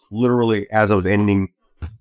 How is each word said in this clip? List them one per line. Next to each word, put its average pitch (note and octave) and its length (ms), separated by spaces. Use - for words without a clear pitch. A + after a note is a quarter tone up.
literally A2+ 600
as G#2+ 200
I G#2+ 40
was F#2 120
ending G2+ 420